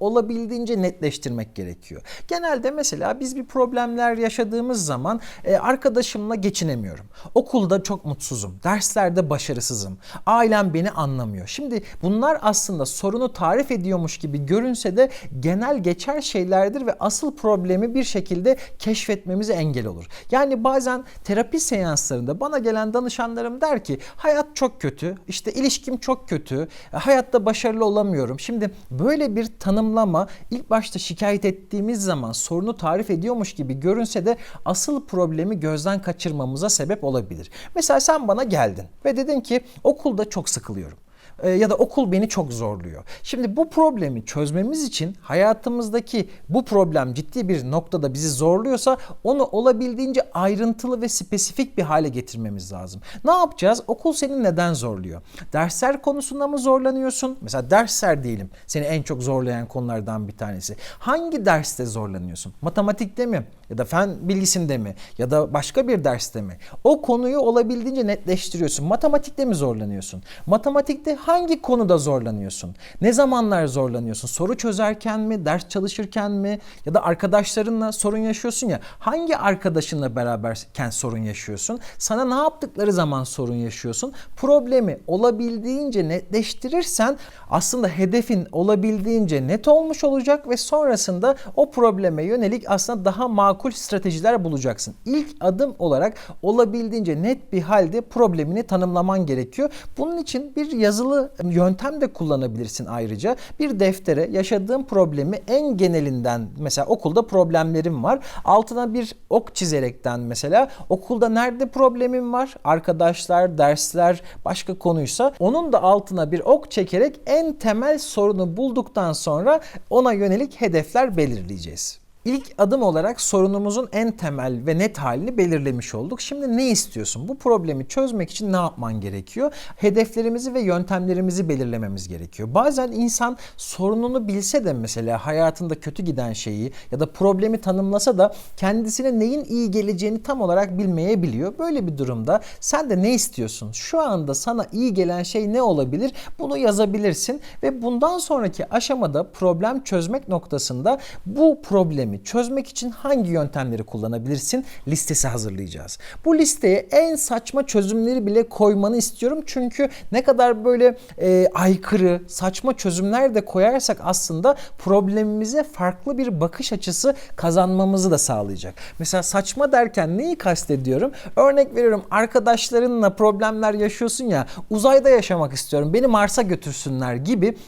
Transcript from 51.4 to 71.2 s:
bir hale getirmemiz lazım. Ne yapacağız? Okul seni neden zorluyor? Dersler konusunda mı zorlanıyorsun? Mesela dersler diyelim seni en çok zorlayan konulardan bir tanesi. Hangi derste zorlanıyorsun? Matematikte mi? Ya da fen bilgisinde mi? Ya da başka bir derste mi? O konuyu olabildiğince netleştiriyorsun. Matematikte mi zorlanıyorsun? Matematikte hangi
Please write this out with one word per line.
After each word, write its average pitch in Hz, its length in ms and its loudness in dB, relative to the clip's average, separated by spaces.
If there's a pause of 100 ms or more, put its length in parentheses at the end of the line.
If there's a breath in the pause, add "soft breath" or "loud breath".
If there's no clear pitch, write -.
bir 190 40 2
hale 156 260 2
getirmemiz 107 640 -8
lazım. 92 280 -12 (240 loud breath)
Ne 285 60 4
yapacağız? 285 560 2
Okul 311 260 0
seni 277 300 -2
neden 175 320 2
zorluyor? 95 480 -6 (300 loud breath)
Dersler 269 500 0
konusunda 285 440 -2
mı 285 120 -2
zorlanıyorsun? 262 840 0
Mesela 117 300 -4
dersler 180 540 4
diyelim 104 260 -6 (160 soft breath)
seni 147 180 -4
en 151 180 0
çok 131 200 -6
zorlayan 123 460 -2
konulardan 110 600 -4
bir 101 80 -12
tanesi. 104 400 -8 (220 loud breath)
Hangi 311 460 -2
derste 160 420 0
zorlanıyorsun? 95 640 -8 (100)
Matematikte 208 640 -2
mi? 165 200 -2 (240)
Ya 113 80 -10
da - 60 0
fen 175 440 -2
bilgisinde 185 500 0
mi? 101 160 -6 (240 loud breath)
Ya 123 120 -2
da 151 240 2
başka 233 340 0
bir 196 160 2
derste 120 380 -2
mi? 92 160 -12 (260 loud breath)
O 196 180 4
konuyu 247 360 0
olabildiğince 240 680 2
netleştiriyorsun. 180 800 -2
Matematikte 277 580 2
mi 233 100 2
zorlanıyorsun? 107 680 -4 (240 loud breath)
Matematikte 285 680 0
hangi 330 480 0